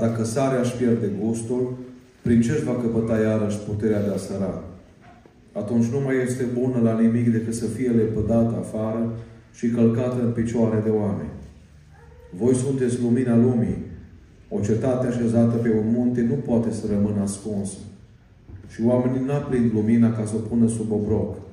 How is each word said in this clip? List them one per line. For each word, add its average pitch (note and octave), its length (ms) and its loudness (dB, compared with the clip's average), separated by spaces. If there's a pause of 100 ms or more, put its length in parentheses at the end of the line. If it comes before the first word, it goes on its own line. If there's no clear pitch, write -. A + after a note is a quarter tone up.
dacă A2+ 240 0
sarea C3 360 0
își A#2+ 160 0
pierde A2+ 320 2 (140)
gustul, B2 540 -2 (460)
prin A#2 180 4
ce A#2 100 2
își D3 140 0
va B2 180 -2
căpăta A2+ 360 0
iarăși G#2+ 400 2
puterea G#2 440 -2
de - 120 -2
a - 20 -2
săra? - 460 -6 (880)
Atunci A2+ 320 0
nu C3 160 -2
mai C3 260 0
este B2+ 180 -4 (160)
bună B2 220 0
la A2+ 180 2
nimic A#2 320 4
decât A2 220 -2
să - 100 -4
fie B2 240 -2
lepădată A2+ 720 2
afară A2+ 540 -4 (400)
și - 160 -4
călcată A#2 540 2
în A#2 100 0
picioare A2+ 520 0
de A2 60 0
oameni. F#2+ 400 0 (1040)
Voi A#2+ 180 2
sunteți B2 460 0
lumina A#2+ 360 2
lumii. A#2 420 2 (680)
O G#2 120 -4
cetate B2 460 0
așezată A#2 500 2
pe A2+ 140 0 (100)
un A2 120 0
munte B2 280 0
nu A#2 140 2
poate A2+ 380 0
să G2+ 180 -6
rămână G2+ 320 0
ascunsă. G2+ 560 -6 (920)
Și - 160 -12
oamenii B2+ 420 2
n-aprind C3+ 480 0
lumina A2+ 380 4
ca A2 120 -4
să G#2+ 120 -4
o G2+ 120 -4
pună A#2 200 2
sub G#2+ 240 -4
obroc, G2+ 440 0 (160)